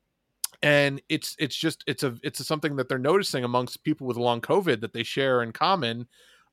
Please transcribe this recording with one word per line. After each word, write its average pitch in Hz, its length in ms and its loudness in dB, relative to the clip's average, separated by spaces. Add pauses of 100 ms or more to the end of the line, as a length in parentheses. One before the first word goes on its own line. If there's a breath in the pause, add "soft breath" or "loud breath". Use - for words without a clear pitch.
(640)
and 143 460 4
it's, - 300 -4
it's 151 180 -4
just, - 300 -2
it's 147 160 -4
a, 127 200 -2
it's - 180 -6
a, 135 40 -10
something 151 320 -2
that 127 120 -2
they're 131 100 -2
noticing 151 460 2
amongst 123 400 -2
people 147 220 -2
with 123 100 -2
long 120 240 2
covid 151 400 2
that 113 120 -6
they 117 100 -4
share 127 400 2
in 113 100 -6
common. 123 560 0 (440 soft breath)